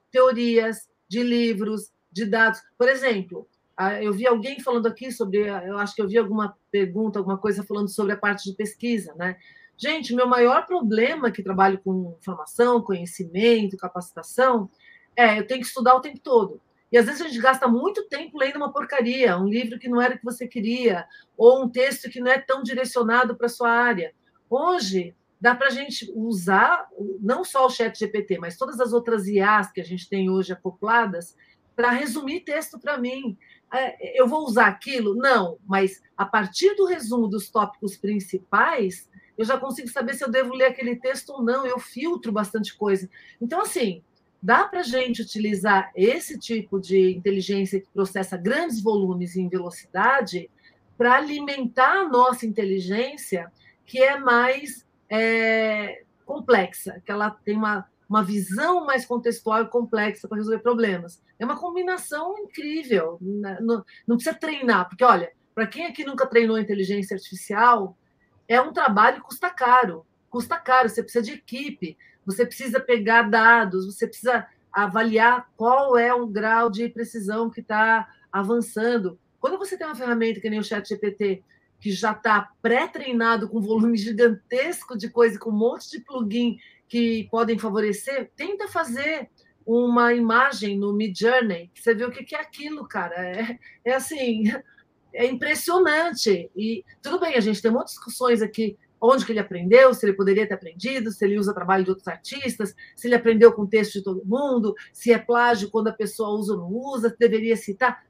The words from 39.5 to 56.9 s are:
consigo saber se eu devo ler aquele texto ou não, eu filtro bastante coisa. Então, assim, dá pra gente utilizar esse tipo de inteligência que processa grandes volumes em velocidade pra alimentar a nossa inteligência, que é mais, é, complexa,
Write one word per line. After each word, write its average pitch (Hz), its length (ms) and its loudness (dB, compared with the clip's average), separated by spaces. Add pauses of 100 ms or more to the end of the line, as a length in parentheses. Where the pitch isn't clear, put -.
consigo 262 320 -8
saber 262 240 -4
se - 100 -8
eu 254 80 -4
devo 254 220 0
ler 262 140 4
aquele 247 280 -4
texto 254 360 -6
ou 269 120 -6
não, 254 220 0
eu 254 120 -2
filtro 269 540 -6
bastante 208 460 -4
coisa. 190 320 -2 (320)
Então, 247 180 -4
assim, 226 420 -2 (440)
dá 247 180 6
pra 359 200 -4
gente 247 400 -2
utilizar 202 720 0
esse 262 420 0
tipo 202 420 -6
de 185 360 2
inteligência 196 640 -2
que - 100 -18
processa 190 460 -4
grandes 247 420 -2
volumes 185 560 -2
em 185 140 -2
velocidade 185 1040 -2 (440)
pra 240 200 4
alimentar 285 840 0
a 370 60 -2
nossa 247 380 2
inteligência, 196 1080 -4 (360)
que 247 160 -12
é 277 160 4
mais, 262 640 0 (240)
é, 220 920 0 (240)
complexa, 196 760 -2